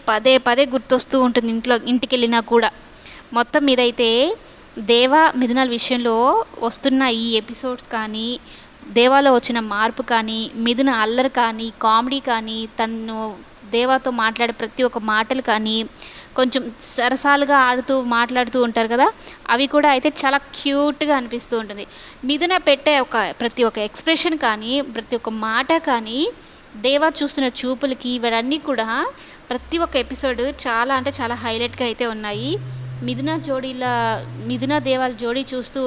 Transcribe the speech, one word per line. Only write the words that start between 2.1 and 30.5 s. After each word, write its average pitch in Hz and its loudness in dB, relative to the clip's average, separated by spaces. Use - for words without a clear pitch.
కూడా. 233 2
మొత్తం 240 2
మీదైతే 247 2
దేవా 254 6
మిథునాల 254 2
విషయంలో 233 0
వస్తున్న 262 0
ఈ 226 -2
ఎపిసోడ్స్ 240 -6
కానీ, 220 -6
దేవాలో 269 6
వచ్చిన 240 2
మార్పు 214 -2
కానీ, 220 -2
మిథున 233 2
అల్లరి 233 2
కానీ, 226 -2
కామెడీ 240 2
కానీ, 220 -4
తను 226 -6
దేవాతో 254 2
మాట్లాడే 233 0
ప్రతి 226 -6
ఒక్క 240 0
మాటలు 220 0
కానీ, 220 0
కొంచెం 254 2
సరసాలుగా 285 2
ఆడుతూ 254 2
మాట్లాడుతూ 240 0
ఉంటారు 226 0
కదా, 262 4
అవి 254 2
కూడా 294 4
అయితే 269 4
చాలా 277 0
క్యూట్గా 294 0
అనిపిస్తూ 240 -4
ఉంటుంది. 208 -10
మిథున 302 0
పెట్టే 302 2
ఒక, 247 -2
ప్రతి 240 -2
ఒక్క 226 0
ఎక్స్‌ప్రెషన్ 320 0
కానీ, 226 0
ప్రతి 226 -6
ఒక్క 226 -6
మాట 233 0
కానీ, 240 -2
దేవా 277 2
చూస్తున్న 285 -2
చూపులకి, 254 -4
ఇవన్నీ 233 0
కూడా 247 -2
ప్రతి 247 -6
ఒక్క 330 -2
ఎపిసోడ్ 247 -4